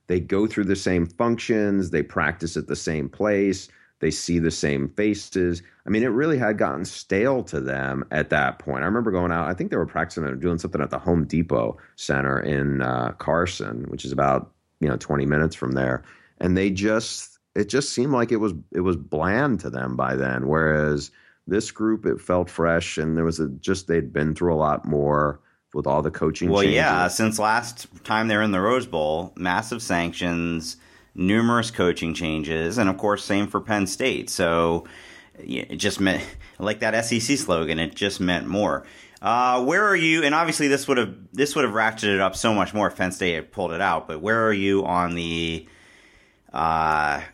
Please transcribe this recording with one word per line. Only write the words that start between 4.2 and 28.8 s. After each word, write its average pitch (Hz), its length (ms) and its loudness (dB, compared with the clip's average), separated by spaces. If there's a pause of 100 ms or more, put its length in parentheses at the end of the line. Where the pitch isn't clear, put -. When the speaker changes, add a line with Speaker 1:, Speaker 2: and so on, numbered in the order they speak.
Speaker 1:
the 82 140 2
same 69 380 -2
faces. 95 760 -2 (240)
I - 20 -6
mean, 110 140 2
it 131 40 2
really 139 300 0
had 110 200 0
gotten 82 260 0
stale 117 600 0
to 73 180 -6
them 67 500 -4
at 76 200 0
that 69 280 2
point. 67 240 -4
I - 40 -2
remember 110 240 0
going 90 200 0
out, 82 160 0
I 90 60 -2
think 175 180 -4
they 139 60 -2
were 82 80 0
practicing 80 400 -4
or 65 100 -4
doing 82 220 0
something - 240 -4
at 65 80 -2
the 69 100 -4
Home 85 260 2
Depot 65 520 0 (180)
Center 69 420 0
in, 69 440 0
uh, 62 360 -2
Carson, 67 720 -2
which - 160 -10
is 67 80 -8
about, 69 400 0 (300)
you 76 80 2
know, 60 80 0
twenty 69 280 -2
minutes 76 300 2
from 64 160 -4
there. 65 320 0 (360)
And 90 180 2
they 98 120 2
just, 107 680 -2 (160)
it 101 140 0
just - 240 0
seemed 131 180 0
like 120 220 2
it 110 80 2
was, 104 100 2 (220)
it 90 80 0
was 90 160 2
bland 98 640 0
to 64 80 -8
them 64 260 -4
by 64 220 0
then. 65 300 -2
Whereas 76 640 2 (380)
this 104 240 -2
group, 110 340 -2
it 73 140 2
felt 90 300 0
fresh, 85 480 0
and 80 180 0
there 82 80 2
was 80 160 0
a, 78 80 0
just, 85 400 -4
they'd 82 240 0
been 76 240 0
through 87 180 2
a 78 40 2
lot 76 280 2
more 73 540 2 (340)
with 73 140 -2
all 73 140 2
the 76 100 -2
coaching 82 380 -2
Speaker 2:
Well, 98 140 6
Speaker 1:
changes. 98 120 4
Speaker 2:
yeah, 101 320 4
since 110 320 0
last 110 480 0 (160)
time 113 240 0
they 107 80 2
were 104 80 2
in 107 80 2
the 92 100 2
Rose 117 240 2